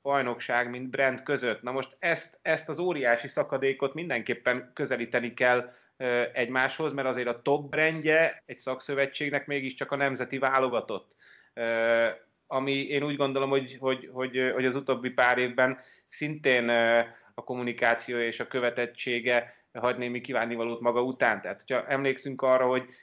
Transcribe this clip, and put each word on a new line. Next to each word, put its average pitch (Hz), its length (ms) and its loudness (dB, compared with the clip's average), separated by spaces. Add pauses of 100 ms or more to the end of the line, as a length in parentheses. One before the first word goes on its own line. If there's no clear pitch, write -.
bajnokság, 123 680 0
mint 123 200 -8
brand 131 320 0
között. 127 400 -2
Na 123 100 -6
most 131 260 -6
ezt, - 440 -4
ezt 156 260 -2
az 151 100 -6
óriási 143 500 2
szakadékot 135 640 0
mindenképpen 127 800 -2
közelíteni 120 600 -2
kell, 123 380 2 (240)
ö, 123 260 0 (100)
egymáshoz, 131 600 -2
mert 139 160 -2
azért 120 200 -2
a 120 140 -4
top 143 280 0
brandje 156 760 2
egy 123 120 -14
szakszövetségnek 139 880 -4
mégiscsak 135 460 -6
a 139 40 -2
nemzeti 135 420 -2
válogatott. 127 760 0 (400)
Ö, 117 540 2 (380)
ami 139 420 -2
én 143 140 0
úgy 147 140 -2
gondolom, 139 340 0
hogy, 131 300 0
hogy, 131 320 -2
hogy, 127 420 -2
hogy 127 120 0
az 127 80 2
utóbbi 127 360 -2
pár 123 280 4
évben 127 400 2 (300)
szintén, 143 600 0
ö, 117 320 6 (340)
a 120 100 -12
kommunikáció 120 760 0
és 117 220 -2
a 117 60 -6
követettsége 120 1080 -2 (180)
hagy 120 240 0
némi 123 240 -4
kívánnivalót 117 600 -2
maga 120 220 2
után. 123 380 0
Tehát, 90 260 -8
hogyha 123 200 -2
emlékszünk 135 560 -2
arra, 127 240 6
hogy 127 180 2 (180)